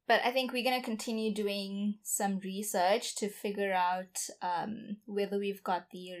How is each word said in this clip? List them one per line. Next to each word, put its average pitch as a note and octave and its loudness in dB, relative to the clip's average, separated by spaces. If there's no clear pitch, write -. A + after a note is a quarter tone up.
But - 6
I B3 2
think B3+ 0
we're B3 0
gonna B3+ 2
continue A3 -2
doing G3+ -2
some G3 0
research G3 2
to G#3 -2
figure G3+ 0
out, F#3 0
um, F3+ -2
whether G3+ 0
we've G3+ -2
got F3+ -2
the F#3 -10